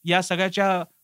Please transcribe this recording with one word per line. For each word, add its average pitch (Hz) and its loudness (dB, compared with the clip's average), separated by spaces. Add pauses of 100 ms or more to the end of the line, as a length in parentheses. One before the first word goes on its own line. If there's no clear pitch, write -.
या 170 2
सगळ्याच्या 185 0 (200)